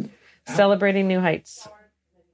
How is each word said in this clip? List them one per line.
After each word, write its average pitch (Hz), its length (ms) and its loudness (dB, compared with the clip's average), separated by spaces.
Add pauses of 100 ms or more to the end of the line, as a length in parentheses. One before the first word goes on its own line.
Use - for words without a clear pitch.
(480)
Celebrating 196 600 2
New 185 140 0
Heights - 440 -4 (680)